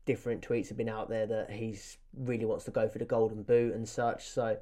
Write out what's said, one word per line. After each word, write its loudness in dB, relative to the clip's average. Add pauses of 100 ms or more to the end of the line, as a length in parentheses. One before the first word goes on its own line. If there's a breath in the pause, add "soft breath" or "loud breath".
different 0
tweets 0
have -8
been 0
out -4
there 0
that -2
he's -8 (180)
really -2
wants 0
to -8
go 2
for -6
the -2
golden 2
boot 6
and -4
such. 0
So 0